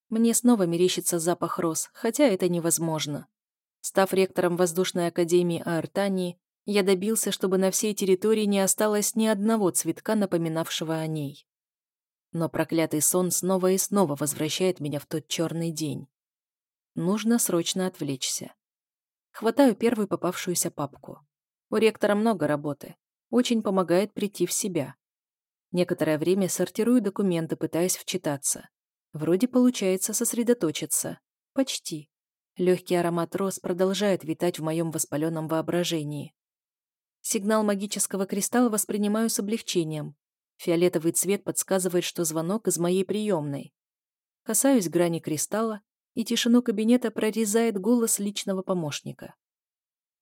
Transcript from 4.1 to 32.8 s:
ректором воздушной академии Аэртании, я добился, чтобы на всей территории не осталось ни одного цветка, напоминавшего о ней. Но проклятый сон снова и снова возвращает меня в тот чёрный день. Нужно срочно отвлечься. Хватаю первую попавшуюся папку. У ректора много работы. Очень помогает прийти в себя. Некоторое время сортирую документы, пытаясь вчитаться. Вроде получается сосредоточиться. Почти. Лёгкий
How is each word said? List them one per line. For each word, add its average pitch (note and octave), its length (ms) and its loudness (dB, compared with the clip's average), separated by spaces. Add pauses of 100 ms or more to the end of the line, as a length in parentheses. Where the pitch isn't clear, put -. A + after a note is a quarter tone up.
ректором F#3 440 2
воздушной F3 520 0
академии F3 560 2
Аэртании, F3 720 -2 (280)
я G3+ 180 2
добился, G3 480 2
чтобы F#3+ 260 0
на F#3+ 140 2
всей G#3+ 220 0
территории G#3+ 500 2
не G3+ 160 2
осталось G#3 560 0
ни A3 100 2
одного G#3+ 440 2
цветка, E3 440 -2
напоминавшего E3 800 -2
о D#3+ 140 -4
ней. D3 400 -8 (840)
Но E3 160 -2
проклятый D#3 540 0
сон F3+ 300 2
снова F#3 400 2
и F#3+ 60 2
снова F#3 360 2
возвращает D#3 640 -2
меня D3 220 -6
в - 60 -18
тот D#3 200 -6
чёрный E3 460 -2
день. D3+ 340 -6 (880)
Нужно G#3+ 460 0
срочно F#3 480 0
отвлечься. - 680 -6 (760)
Хватаю B3 420 4
первую A3 340 0
попавшуюся - 600 -4
папку. - 500 -10 (500)
У G#3+ 60 0
ректора G#3+ 380 2
много G#3 320 0
работы. D3 500 -4 (340)
Очень A#3 320 2
помогает F#3+ 500 2
прийти G3 340 -4
в - 60 -4
себя. E3 440 -4 (760)
Некоторое E3+ 460 0
время F3+ 300 2
сортирую A3+ 520 0
документы, F3+ 560 -2
пытаясь E3 400 -2
вчитаться. - 720 -6 (440)
Вроде E3 340 2
получается A3+ 680 2
сосредоточиться. A3 1080 -2 (320)
Почти. F3+ 580 -6 (460)
Лёгкий F3+ 420 2